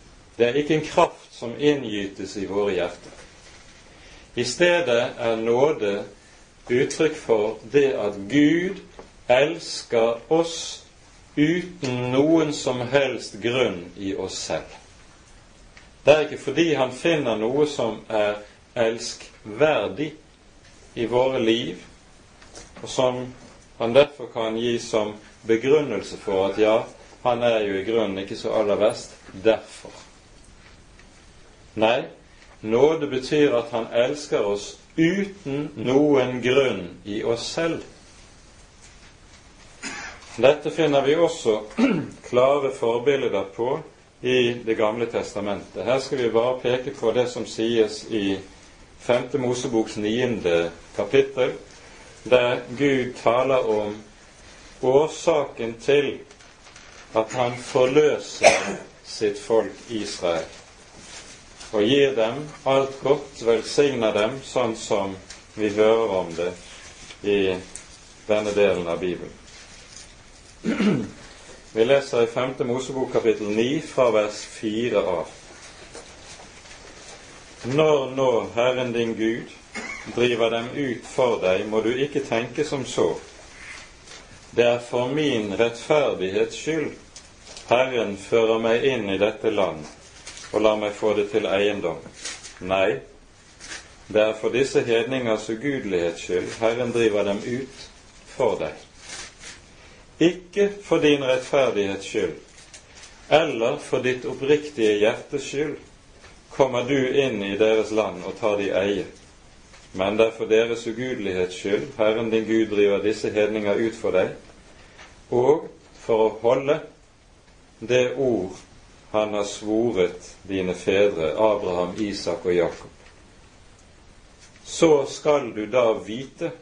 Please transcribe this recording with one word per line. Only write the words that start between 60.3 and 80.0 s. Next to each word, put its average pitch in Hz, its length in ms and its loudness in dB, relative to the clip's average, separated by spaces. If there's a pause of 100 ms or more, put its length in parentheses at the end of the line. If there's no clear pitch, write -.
og 107 100 2
gir 135 340 4
dem 120 260 0 (220)
alt 135 380 0
godt, - 440 -2
velsigner 117 640 2
dem 110 320 0
sånn 117 320 -2
som 98 380 -4 (400)
vi 107 180 -2
hører 110 460 4
om 87 180 -4
det 87 140 -2 (760)
i 101 140 4 (880)
denne 107 260 0
delen 92 360 2
av 85 120 -2
Bibelen. 87 320 -6 (1300)
<clears throat> 190 400 0 (720)
Vi 113 80 4
leser 135 380 2
i 113 100 2
femte 131 320 -2
Mosebok 127 480 -4
kapittel 107 400 2
ni 123 320 0
fra 127 260 2
vers 107 280 0 (100)
fire 107 520 -2
av. 85 320 -2 (2250)
«Når 143 520 2
nå 135 120 2 (260)
Herren 123 380 0
din 117 240 -2
Gud 113 360 -2 (600)